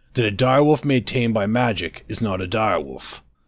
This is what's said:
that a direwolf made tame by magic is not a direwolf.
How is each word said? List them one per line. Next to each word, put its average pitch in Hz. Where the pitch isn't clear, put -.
that 117
a 104
direwolf 131
made 131
tame 117
by 104
magic 110
is 107
not 95
a 90
direwolf. 87